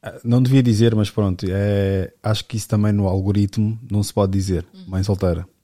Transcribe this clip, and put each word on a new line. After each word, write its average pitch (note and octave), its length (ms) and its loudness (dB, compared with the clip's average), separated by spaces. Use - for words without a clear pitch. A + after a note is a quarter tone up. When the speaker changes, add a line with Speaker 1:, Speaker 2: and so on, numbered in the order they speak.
Speaker 1:
Ah, F#2+ 200 -14
não A#2+ 200 2
devia C3 200 4
dizer, A2+ 320 4
mas G#2+ 160 0
pronto, F#2+ 380 -2
é, G2 640 0
acho G#2+ 220 -2
que - 140 -10
isso G2+ 100 -10
também G#2 240 2
no G2+ 160 2
algoritmo G2+ 720 0
não G#2 120 0
se G2+ 100 -6
pode G2 200 0
dizer, F#2+ 420 -2
Speaker 2:
Uhum. - 140 -20
Speaker 1:
mãe F#2 140 -2
solteira. F2+ 460 -2